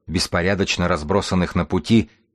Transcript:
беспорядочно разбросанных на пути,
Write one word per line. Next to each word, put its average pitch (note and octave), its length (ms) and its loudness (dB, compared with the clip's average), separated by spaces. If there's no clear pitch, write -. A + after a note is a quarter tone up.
беспорядочно F#2 840 -2
разбросанных F2+ 680 0
на F2 100 0
пути, - 460 2